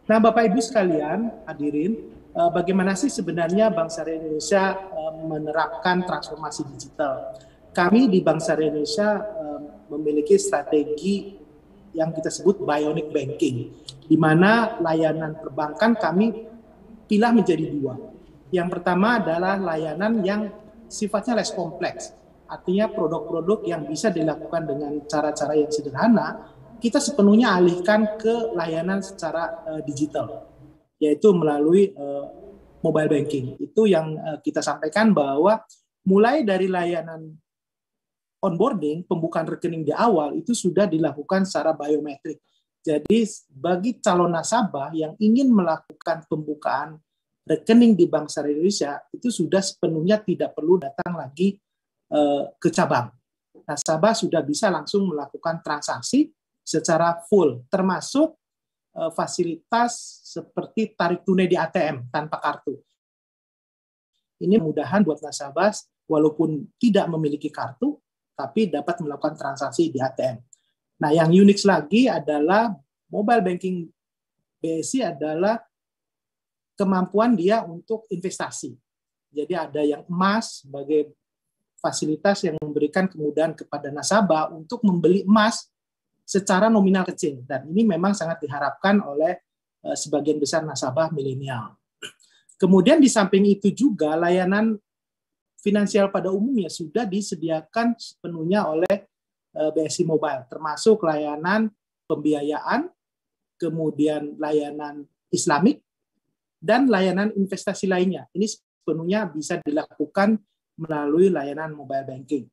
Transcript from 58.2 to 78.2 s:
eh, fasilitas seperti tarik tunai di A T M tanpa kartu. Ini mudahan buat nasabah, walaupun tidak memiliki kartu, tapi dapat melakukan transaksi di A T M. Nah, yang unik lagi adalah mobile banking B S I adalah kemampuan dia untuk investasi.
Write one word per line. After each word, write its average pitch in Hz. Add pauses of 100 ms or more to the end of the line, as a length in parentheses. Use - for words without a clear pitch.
eh, 165
fasilitas 175
seperti -
tarik 175
tunai 185
di 175
A 160
T -
M 147
tanpa 156
kartu. 143 (1700)
Ini 190
mudahan 156
buat 151
nasabah, 147 (400)
walaupun 156 (120)
tidak 202
memiliki 151
kartu, 143 (320)
tapi 202
dapat 156
melakukan 147
transaksi 139
di 131
A 135
T -
M. 123 (560)
Nah, 151
yang 160
unik 202 (120)
lagi 202
adalah 165 (320)
mobile 214
banking 180 (720)
B 160
S 262
I 233
adalah 160 (1120)
kemampuan 196
dia 202
untuk 170
investasi. 160 (560)